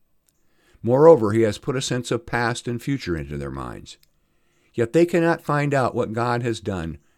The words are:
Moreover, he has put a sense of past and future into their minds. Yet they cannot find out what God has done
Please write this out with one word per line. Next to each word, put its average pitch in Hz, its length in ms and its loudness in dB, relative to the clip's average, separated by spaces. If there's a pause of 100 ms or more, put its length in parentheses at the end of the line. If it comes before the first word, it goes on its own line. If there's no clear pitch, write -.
(840)
Moreover, 127 500 6
he 113 100 4
has 104 160 0
put 131 180 -6
a 135 60 -6
sense 123 280 -4
of 120 160 -4
past 120 400 -4
and 120 160 -6
future 123 340 -4
into 71 220 -8
their 69 120 -8
minds. 60 480 -12 (760)
Yet 117 180 -2
they 170 140 4
cannot 170 360 0
find 147 300 -2
out 139 220 0
what 117 180 -4
God 120 300 -2
has 117 180 -4
done 82 380 -6 (200)